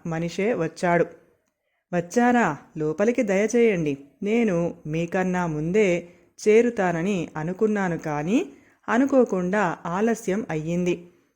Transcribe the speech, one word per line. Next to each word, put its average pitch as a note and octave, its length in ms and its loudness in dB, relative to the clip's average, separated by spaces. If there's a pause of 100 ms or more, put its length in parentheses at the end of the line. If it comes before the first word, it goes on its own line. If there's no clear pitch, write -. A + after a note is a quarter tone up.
మనిషే E3+ 460 -2
వచ్చాడు. F3 520 0 (880)
"వచ్చారా? G3 640 2 (200)
లోపలికి G3+ 460 0
దయచేయండి. G3+ 760 2 (260)
నేను G3 520 0 (120)
మీకన్నా F3+ 580 -2
ముందే E3+ 640 0 (380)
చేరుతానని G3+ 880 2
అనుకున్నాను, F#3 600 -2
కాని D#3+ 480 -2 (440)
అనుకోకుండా G#3 960 2
ఆలస్యం G3+ 640 -2
అయ్యింది. F3 580 -2 (280)